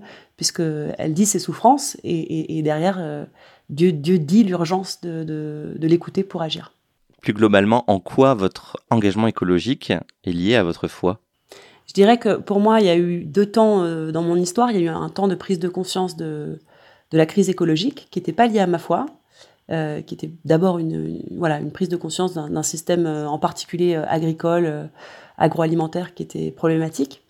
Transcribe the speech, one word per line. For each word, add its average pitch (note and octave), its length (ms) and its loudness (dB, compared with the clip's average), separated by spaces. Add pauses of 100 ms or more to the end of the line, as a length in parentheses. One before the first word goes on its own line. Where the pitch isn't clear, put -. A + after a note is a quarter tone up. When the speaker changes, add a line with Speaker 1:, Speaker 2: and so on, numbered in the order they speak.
(360)
Speaker 1:
puisqu'elle D#3 760 -4
dit F#3+ 140 2
ses F3+ 140 0
souffrances, B3+ 640 2
et, E3 140 -2
et, D#3+ 400 -4
et D#3 40 -2
derrière, D#3+ 380 0
euh, D3+ 240 -8 (440)
Dieu, E3+ 240 2
Dieu D#3+ 260 2
dit F3 260 4
l'urgence F#3 560 -2
de, E3 240 -8
de, D3+ 540 -8
de D#3 100 0
l'écouter E3+ 340 2
pour F3+ 200 -8
agir. D#3+ 300 -8 (480)
Speaker 2:
Plus - 120 0
globalement, G#2 560 4
en G2 100 2
quoi C3+ 360 4
votre - 440 -4 (100)
engagement G#2+ 380 4
écologique F#2 640 0 (320)
est F#2 80 -2
lié F2+ 220 2
à A2 80 4
votre E2+ 260 -2
foi ? F#2+ 320 -2 (640)
Speaker 1:
Je - 60 -18
dirais G#3+ 260 6
que G3+ 180 0
pour G3+ 240 -2
moi, A3 200 4
il G3+ 60 4
y - 20 4
a E3+ 80 4
eu F3 280 0
deux F#3 220 0
temps, G#3 360 4
euh, D#3+ 300 -4
dans E3 100 -2
mon E3+ 140 0
histoire. G#3 340 0
Il G#3+ 60 0
y F#3 40 2
a - 40 2
eu E3 40 0
un D#3+ 200 -6
temps F#3+ 180 -2
de F#3 80 0
prise F3+ 240 -4
de F3 100 -4
conscience F#3 480 -4
de, D#3 440 -8 (500)
de D#3+ 80 2
la D#3 80 6
crise F#3+ 240 2
écologique, F3 600 -2
qui F3+ 100 -6
était E3+ 120 -4
pas A#3 140 4
liée G#3+ 140 2
à F#3 80 2
ma F3 100 2
foi, F#3 280 -2 (640)
euh, D#3 280 -4
qui D#3+ 140 -14
était D#3 160 -10 (140)
d'abord E3+ 340 4
une, E3 140 -4
une, D#3+ 300 -6 (140)
voilà, D#3 220 0
une D3+ 140 -8
prise F#3 160 -4
de E3+ 80 -4
conscience E3+ 380 -4
d'un, D3+ 140 -8
d'un D#3+ 140 -4
système, E3+ 440 -2
euh, D3+ 220 -4
en D3 120 -4
particulier, F3 560 -2
euh, D3+ 100 -2
agricole, E3 600 0
euh, D3+ 180 -6 (520)
agroalimentaire, E3 800 0
qui - 80 -10
était D#3+ 300 -8
problématique. D#3+ 760 -2